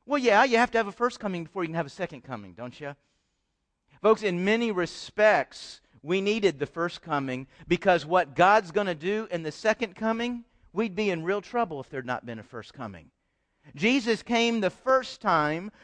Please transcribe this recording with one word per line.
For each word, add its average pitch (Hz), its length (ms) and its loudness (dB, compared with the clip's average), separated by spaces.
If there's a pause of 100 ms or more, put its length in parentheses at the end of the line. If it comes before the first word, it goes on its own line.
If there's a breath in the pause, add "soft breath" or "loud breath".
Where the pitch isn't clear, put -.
Well, 285 120 0
yeah, 226 240 6
you 247 160 4
have 233 140 2
to 226 60 2
have 214 100 0
a 196 40 -8
first 240 280 -4
coming 185 240 -6
before 180 180 -6
you 170 60 -4
can 160 80 -6
have 165 100 -2
a - 20 -14
second 151 360 -10
coming, 101 300 -12
don't 117 260 -14
you? 143 160 -12 (1040 soft breath)
Folks, 214 220 4
in 180 200 0
many 220 280 2
respects, - 1080 0 (220 soft breath)
we 180 200 -2
needed 202 360 2
the 139 60 -6
first 170 380 -6
coming 135 440 -4 (220 loud breath)
because 175 380 2
what 160 280 2
God's 185 360 6
gonna 196 240 0
do 202 360 -4
in 170 120 -4
the 156 100 -6
second 214 420 -2
coming, 233 500 -4 (280)
we'd 196 240 -2
be 208 140 0
in 165 120 -2
real 190 200 -2
trouble 190 360 -4
if 131 120 -14
there'd 131 160 -8
not 123 180 -4
been 117 140 -10
a 107 40 -14
first 113 300 -16
coming. 95 380 -14 (680 soft breath)
Jesus 226 460 0
came 233 400 0
the 180 80 2
first - 500 -2
time 170 500 0 (140)